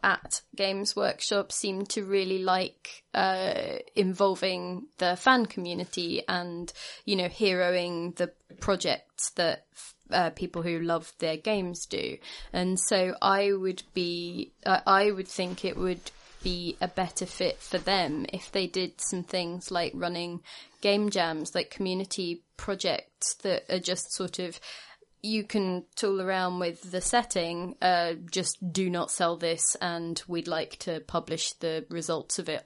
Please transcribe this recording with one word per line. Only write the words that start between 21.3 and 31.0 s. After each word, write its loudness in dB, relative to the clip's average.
like -2
community -2
projects -2
that 2
are 2
just -2
sort -4
of, -6
you 0
can 0
tool 2
around 0
with -4
the -2
setting, 0
uh, 4
just 0
do 2
not 0
sell 2
this, 0
and -2
we'd -2
like -2
to -4